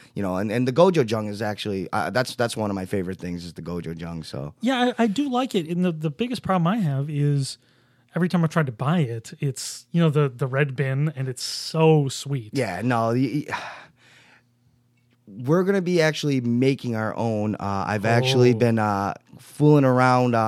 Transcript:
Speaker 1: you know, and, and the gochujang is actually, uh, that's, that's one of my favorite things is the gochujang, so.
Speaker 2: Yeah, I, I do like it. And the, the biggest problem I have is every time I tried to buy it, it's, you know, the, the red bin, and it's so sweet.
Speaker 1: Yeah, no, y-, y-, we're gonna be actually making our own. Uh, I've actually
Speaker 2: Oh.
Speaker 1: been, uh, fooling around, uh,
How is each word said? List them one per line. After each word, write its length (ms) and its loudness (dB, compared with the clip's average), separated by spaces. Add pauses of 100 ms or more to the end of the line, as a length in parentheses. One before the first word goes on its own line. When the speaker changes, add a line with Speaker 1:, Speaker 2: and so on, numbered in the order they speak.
(140)
Speaker 1:
you 80 -6
know, 140 -2
and, 160 -2
and 160 0
the 40 -2
gochujang 580 2
is 100 -10
actually, 520 -4
uh, 180 -2
that's, 240 -2
that's 220 -2
one 120 -2
of 60 -2
my 100 -4
favorite 340 -4
things 280 -8
is 80 -16
the 80 -14
gochujang, 640 -8
so. 340 -10
Speaker 2:
Yeah, 380 0
I, 60 2
I 20 0
do 240 -2
like 240 -2
it. 140 -2
And 160 -2
the, 80 0
the 180 -4
biggest 320 -6
problem 240 0
I 140 2
have 280 -2
is 480 0 (580)
every 140 0
time 160 2
I 40 2
tried 180 0
to 60 -6
buy 280 0
it, 400 -4
it's, 500 -8
you 120 2
know, 80 4
the, 180 2
the 200 -4
red 280 0
bin, 400 0
and 120 -4
it's 160 -8
so 640 2
sweet. 440 -6
Speaker 1:
Yeah, 320 -2
no, 280 2
y-, 360 0
y-, 100 -6 (1700)
we're 360 0
gonna 200 2
be 180 2
actually 400 2
making 560 0
our 180 -2
own. 420 -2
Uh, 300 -4
I've 200 -2
actually 480 4
Speaker 2:
Oh. 40 -4
Speaker 1:
been, 200 2
uh, 340 0 (260)
fooling 460 4
around, 500 4
uh, 140 4